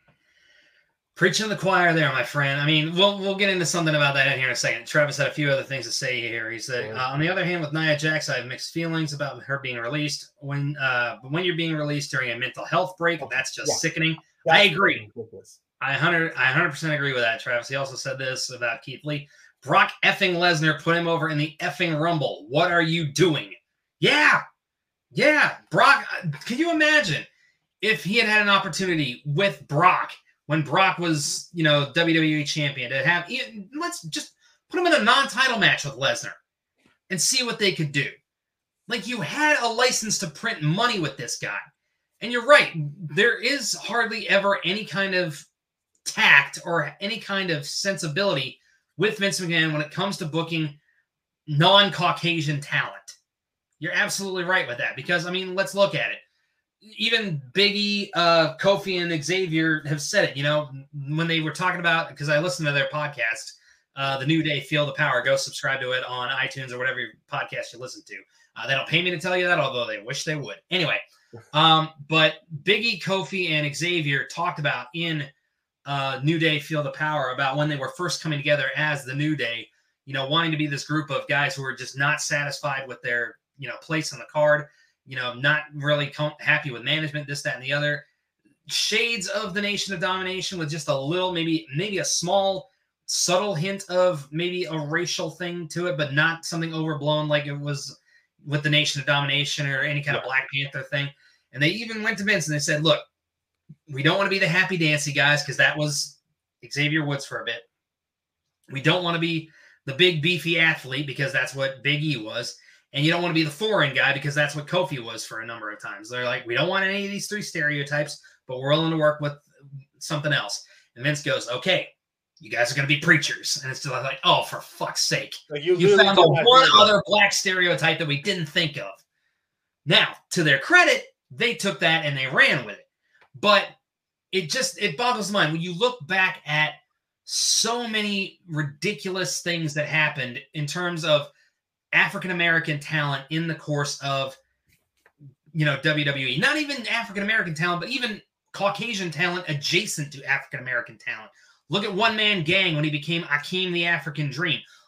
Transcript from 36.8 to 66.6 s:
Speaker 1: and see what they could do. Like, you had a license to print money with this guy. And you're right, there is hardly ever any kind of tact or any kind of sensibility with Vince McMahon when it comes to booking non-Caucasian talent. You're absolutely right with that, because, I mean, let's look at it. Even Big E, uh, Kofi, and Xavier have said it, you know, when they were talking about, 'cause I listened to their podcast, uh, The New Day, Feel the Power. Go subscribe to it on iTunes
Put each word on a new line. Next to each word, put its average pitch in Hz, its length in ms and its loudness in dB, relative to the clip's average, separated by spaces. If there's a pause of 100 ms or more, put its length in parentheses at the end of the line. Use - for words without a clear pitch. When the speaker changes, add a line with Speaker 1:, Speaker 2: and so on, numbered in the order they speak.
Speaker 1:
and 185 120 -2
see 262 220 2
what 226 160 -4
they 196 100 2
could 156 220 -2
do. - 180 -2 (800)
Like, 226 180 -4
you 240 140 -4
had 277 420 2
a 233 60 2
license 233 500 2
to 190 80 -4
print 202 340 -6
money 202 380 2
with 151 180 -4
this 117 220 -8
guy. 104 200 -6 (600)
And 233 120 -6
you're 240 140 -2
right, 285 280 8
there 160 640 0
is 240 360 -2
hardly 214 540 -4
ever 196 360 4
any 190 200 -2
kind 196 300 -2
of 165 260 0 (640)
tact 156 640 4
or 160 340 -2
any 202 180 -4
kind 190 320 -2
of 143 140 -2
sensibility 165 920 -2 (380)
with 208 220 0
Vince 196 200 0
McMahon 165 340 2
when 151 100 0
it 147 100 -10
comes 190 240 -2
to 170 100 -6
booking 160 540 -2 (640)
non-Caucasian 160 1120 4
talent. - 580 -6 (600)
You're 175 160 -6
absolutely 190 480 -2
right 180 240 0
with 120 120 -6
that, 117 180 -4
because, 165 300 -2
I 175 40 -6
mean, 185 240 -4
let's 190 220 -2
look 196 180 4
at 113 160 -2
it. 107 80 -10 (800)
Even 214 460 0 (100)
Big 202 240 4
E, 208 380 -2
uh, 165 420 4
Kofi, 196 460 2
and 165 200 -2
Xavier 160 640 0
have 151 140 -2
said - 300 2
it, 131 60 -12
you 139 60 -4
know, 147 280 0 (400)
when 160 160 0
they 165 140 0
were 156 100 -2
talking 180 280 -2
about, 165 380 0
'cause 147 140 -4
I 147 80 4
listened 165 300 -2
to 143 40 0
their 139 160 0
podcast, 123 640 -4 (440)
uh, 139 200 -2
The 135 100 -4
New 160 160 4
Day, 147 180 -2
Feel 147 260 0
the 135 60 -6
Power. 135 280 0
Go 135 160 2
subscribe 131 440 -4
to 127 120 -4
it 127 120 -2
on 127 260 -6
iTunes 135 420 -4